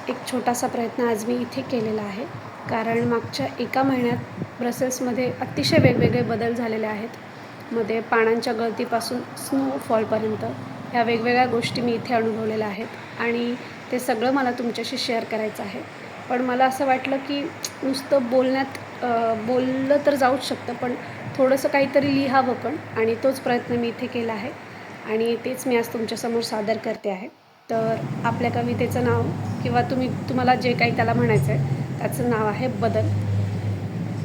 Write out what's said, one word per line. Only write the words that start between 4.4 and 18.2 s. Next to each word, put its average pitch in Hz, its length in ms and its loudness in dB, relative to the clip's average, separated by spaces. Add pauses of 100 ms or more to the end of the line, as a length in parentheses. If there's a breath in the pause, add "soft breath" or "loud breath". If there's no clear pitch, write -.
ब्रसेल्समध्ये 247 720 0 (100)
अतिशय 294 400 2
वेगवेगळे 240 400 6
बदल 233 320 0
झालेले 220 340 -2
आहेत. 214 220 -6 (640 loud breath)
मध्ये 226 280 0
पानांच्या 226 540 2
गळतीपासून 226 680 -2
स्नोफॉलपर्यंत 220 1200 0 (480)
ह्या 240 120 2
वेगवेगळ्या 240 420 4
गोष्टी 233 360 0
मी 240 100 2
इथे 226 220 -2
अनुभवलेल्या 220 540 0
आहेत 202 200 -6 (320)
आणि 240 360 0 (360 loud breath)
ते 247 80 0
सगळं 247 320 2
मला 262 200 2
तुमच्याशी 233 460 -4
शेअर 233 260 0
करायचं 220 400 -4
आहे. 196 160 -8 (500)
पण 247 120 2
मला 254 240 4
असं 262 200 0
वाटलं 262 320 2
की 285 240 -4 (420)
नुसतं 269 460 0